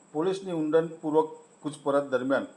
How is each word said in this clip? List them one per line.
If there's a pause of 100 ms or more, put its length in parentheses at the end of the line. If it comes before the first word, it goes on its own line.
(120)
પોલીસની
ઊંડાણપૂર્વક (340)
પૂછપરછ
દરમિયાન (100)